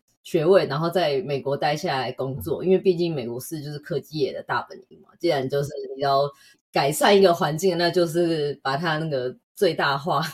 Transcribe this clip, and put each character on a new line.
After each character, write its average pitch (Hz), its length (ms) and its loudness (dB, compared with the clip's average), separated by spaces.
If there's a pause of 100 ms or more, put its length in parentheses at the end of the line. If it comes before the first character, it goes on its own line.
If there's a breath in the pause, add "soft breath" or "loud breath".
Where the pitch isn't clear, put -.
(240)
学 160 200 0
位， 175 220 6
然 143 120 -4
后 170 120 0
在 156 320 2
美 139 180 -4
国 135 160 -2
待 147 200 0
下 151 220 -4
来 - 140 -4
工 135 280 -6
作， 151 240 -6
因 175 60 0
为 190 80 6
毕 185 180 2
竟 170 180 0
美 127 140 -6
国 120 120 -6
是 151 220 -10
就 147 100 -10
是 147 60 -12
科 147 220 -6
技 151 180 -12
业 131 140 0
的 - 100 -10
大 - 200 -4
本 - 140 -18 (120)
营 - 120 -20
嘛， - 100 -20 (100)
既 170 80 0
然 135 200 0
就 143 140 0
是 143 80 -6 (260)
你 135 60 -6
要 139 260 2 (440 soft breath)
改 147 180 0
善 208 260 4
一 196 60 8
个 180 100 8
环 160 240 0
境， 170 220 2
那 175 120 2
就 175 160 2
是 156 560 0
把 - 140 -2
它 160 220 -2
那 160 80 -4
个 127 300 -4 (180)
最 180 200 2
大 143 220 0
化， 143 240 0 (140)